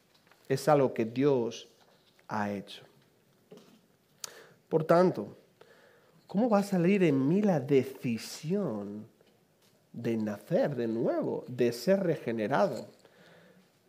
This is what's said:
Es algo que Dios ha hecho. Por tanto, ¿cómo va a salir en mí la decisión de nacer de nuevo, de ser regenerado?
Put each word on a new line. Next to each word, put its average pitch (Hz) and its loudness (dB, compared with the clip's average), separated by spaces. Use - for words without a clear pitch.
Es 135 0
algo 143 4
que 113 -2
Dios 120 0
ha 104 -4
hecho. 98 -10
Por 156 0
tanto, 156 2
¿cómo 226 0
va 202 4
a 202 2
salir 190 2
en 139 4
mí 180 2
la 190 2
decisión 127 -2
de 117 -4
nacer 110 -2
de 120 -2
nuevo, 139 -2
de 123 0
ser 190 0
regenerado? 131 -2